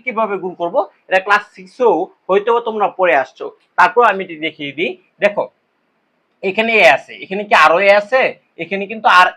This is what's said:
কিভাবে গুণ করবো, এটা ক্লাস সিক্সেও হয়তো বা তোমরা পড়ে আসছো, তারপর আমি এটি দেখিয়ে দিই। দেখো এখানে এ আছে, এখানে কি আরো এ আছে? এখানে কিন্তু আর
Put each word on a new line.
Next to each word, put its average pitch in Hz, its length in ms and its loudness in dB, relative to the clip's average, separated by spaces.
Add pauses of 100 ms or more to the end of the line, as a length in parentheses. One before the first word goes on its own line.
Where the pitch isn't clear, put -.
কিভাবে 214 380 -4
গুণ 180 180 -8
করবো, 175 200 -4 (280)
এটা 185 180 0
ক্লাস 202 180 0 (100)
সিক্সেও 190 400 -2 (340)
হয়তো 202 260 0
বা 233 140 0
তোমরা 214 180 -4 (120)
পড়ে 180 240 2
আসছো, - 240 -12 (320)
তারপর 240 320 2
আমি 190 140 -2
এটি 170 120 -16 (100)
দেখিয়ে 151 320 -10
দিই। 165 120 -4 (320)
দেখো 202 220 -2 (960)
এখানে 214 300 -2 (100)
এ 170 40 6 (100)
আছে, - 160 -10 (100)
এখানে 185 260 -8
কি 233 60 0 (100)
আরো 160 120 6 (120)
এ - 20 8 (100)
আছে? 247 220 0 (400)
এখানে 196 280 -8
কিন্তু 220 160 -4 (140)
আর 180 160 6